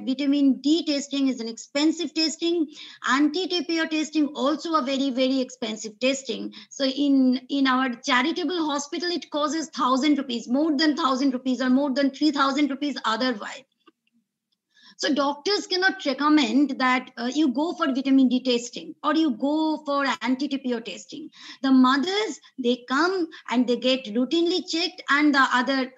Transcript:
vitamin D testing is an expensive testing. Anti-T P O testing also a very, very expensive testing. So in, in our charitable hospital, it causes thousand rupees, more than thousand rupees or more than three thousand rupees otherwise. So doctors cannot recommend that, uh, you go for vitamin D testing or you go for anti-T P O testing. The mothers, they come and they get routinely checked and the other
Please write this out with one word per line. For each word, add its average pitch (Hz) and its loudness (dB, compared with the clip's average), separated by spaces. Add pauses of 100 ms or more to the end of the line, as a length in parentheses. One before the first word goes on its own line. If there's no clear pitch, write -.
vitamin 277 2
D 320 2
testing 277 -2
is 247 -2
an 226 -6
expensive 294 -2
testing. 320 0 (420)
Anti-T 302 0
P 330 -2
O 320 0
testing 311 -2
also 302 -2
a 302 2
very, 269 -2
very 262 0
expensive 220 -8
testing. 220 -4 (200)
So 277 -4
in, 262 2
in 277 0
our 262 2 (140)
charitable 311 0
hospital, 302 -4
it 339 -8
causes 294 -2
thousand 262 2
rupees, 233 -6
more 294 2
than 302 2
thousand 262 0
rupees 254 -2
or 262 0
more 269 2
than 277 2
three 294 0
thousand 277 0
rupees 277 -4
otherwise. 220 -4 (1400)
So 339 0
doctors 285 -2
cannot 370 -2
recommend 277 2
that, 254 0
uh, 240 -6
you 302 4
go 294 0
for 311 -2
vitamin 269 4
D 247 2
testing 240 -4
or 302 2
you 311 4
go 302 0
for 277 0 (160)
anti-T 262 -2
P 247 -4
O 226 -4
testing. 226 -14 (320)
The 269 2
mothers, 285 4 (180)
they 240 -2
come 330 0 (220)
and 247 2
they 247 2
get 254 0
routinely 302 0
checked 349 -6
and 294 4
the 269 6
other 262 0